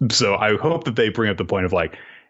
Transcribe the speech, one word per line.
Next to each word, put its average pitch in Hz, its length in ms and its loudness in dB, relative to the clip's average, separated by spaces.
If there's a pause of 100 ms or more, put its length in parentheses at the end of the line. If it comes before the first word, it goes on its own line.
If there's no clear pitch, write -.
(100)
So 101 260 2
I 107 200 2
hope 160 280 -2
that 117 120 -4
they 113 140 4
bring 110 200 0
up 95 60 -2
the - 80 -2
point 92 220 -2
of, 90 60 -2
like, 85 240 -2 (340)